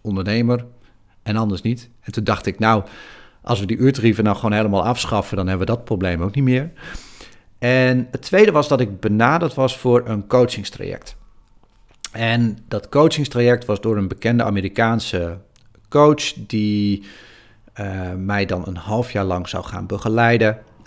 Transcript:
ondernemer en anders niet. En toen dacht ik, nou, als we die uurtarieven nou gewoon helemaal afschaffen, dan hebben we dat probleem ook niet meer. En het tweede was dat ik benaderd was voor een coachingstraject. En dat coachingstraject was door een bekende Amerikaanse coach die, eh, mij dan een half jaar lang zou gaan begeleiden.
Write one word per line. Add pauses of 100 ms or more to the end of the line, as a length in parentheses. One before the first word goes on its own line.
ondernemer (580)
en
anders
niet. (120)
En
toen
dacht
ik,
nou, (580)
als
we
die
uurtarieven
nou
gewoon
helemaal
afschaffen,
dan
hebben
we
dat
probleem
ook
niet
meer. (880)
En
het
tweede
was
dat
ik
benaderd
was
voor
een
coachingstraject. (960)
En (100)
dat
coachingstraject
was
door
een
bekende
Amerikaanse (520)
coach
die, (680)
eh,
mij
dan
een
half
jaar
lang
zou
gaan
begeleiden. (280)